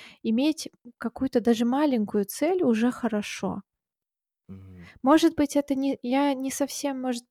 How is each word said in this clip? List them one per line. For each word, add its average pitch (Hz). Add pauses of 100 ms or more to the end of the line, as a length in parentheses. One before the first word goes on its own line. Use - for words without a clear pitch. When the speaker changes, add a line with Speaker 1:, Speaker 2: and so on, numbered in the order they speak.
(240)
Speaker 1:
иметь 262 (300)
какую-то 240
даже 233
маленькую 240
цель 359
уже 240
хорошо. 208 (880)
Speaker 2:
Мгм. 95 (120)
Speaker 1:
Может 311
быть, 294
это 285
не, 269
я 277
не 262
совсем, 269
может, 247